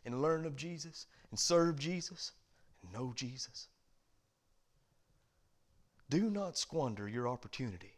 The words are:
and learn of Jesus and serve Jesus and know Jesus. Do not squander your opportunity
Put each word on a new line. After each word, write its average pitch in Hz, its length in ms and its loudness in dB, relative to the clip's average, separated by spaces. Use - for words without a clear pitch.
and 123 160 -2
learn 160 240 4
of 151 100 -4
Jesus 160 520 -8
and - 80 -6
serve 170 400 6
Jesus 170 540 -4
and 90 100 -16
know 123 220 -4
Jesus. 127 520 -8
Do 196 200 4
not 202 280 -2
squander 113 500 -2
your 120 200 -2
opportunity 117 720 -6